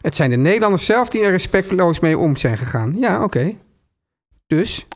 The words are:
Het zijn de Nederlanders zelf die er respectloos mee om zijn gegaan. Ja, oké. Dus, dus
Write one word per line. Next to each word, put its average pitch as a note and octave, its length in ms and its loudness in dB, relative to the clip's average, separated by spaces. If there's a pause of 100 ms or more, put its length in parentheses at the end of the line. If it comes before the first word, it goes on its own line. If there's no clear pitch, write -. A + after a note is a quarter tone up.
Het - 140 -4
zijn C#3 140 2
de A#2+ 60 2
Nederlanders F#3+ 500 2
zelf A#3 240 2
die A3 140 -2
er G3+ 80 2
respectloos F#3 680 0
mee D#3+ 180 2
om D3 180 0
zijn A#2 220 -2
gegaan. A#2+ 400 -4
Ja, A3+ 260 0
oké. F#3 320 -2 (920)
Dus, E3 300 -2
dus - 80 -16 (100)